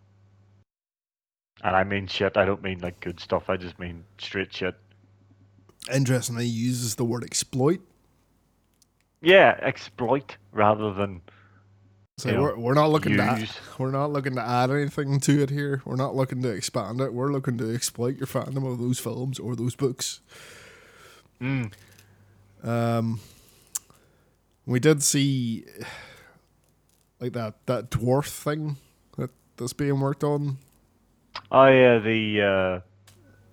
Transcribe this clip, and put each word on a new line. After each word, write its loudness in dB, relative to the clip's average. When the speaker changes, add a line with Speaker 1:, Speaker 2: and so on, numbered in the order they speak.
Speaker 1:
And 2
I 2
mean -4
shit, -2
I 4
don't 0
mean, -6
like, -8
good -10
stuff, -4
I 0
just -12
mean -12
straight -8
shit. -6
Speaker 2:
Interestingly, 0
he -2
uses -4
the -2
word -2
exploit. -2
Speaker 1:
Yeah, 8
exploit -4
rather 2
than, -4
Speaker 2:
So -6
Speaker 1:
you 0
know, 2
Speaker 2:
we're, -2
we're 0
not 4
looking 2
to 2
Speaker 1:
use. -6
Speaker 2:
add, -14
we're -4
not -2
looking -2
to -4
add 2
anything -2
to 4
it 0
here. -4
We're -8
not -2
looking -2
to 0
expand -4
it. -2
We're -2
looking -4
to -4
exploit -4
your -8
fandom -6
of -6
those -2
films -6
or -6
those -4
books. -4
Speaker 1:
Mm. -4
Speaker 2:
Um, -2
we 0
did 4
see, 0
like, -6
that, -6
that -4
dwarf 2
thing -6
that, -6
that's -8
being -2
worked -2
on. -2
Speaker 1:
Oh 8
yeah, 10
the, 2
uh, 2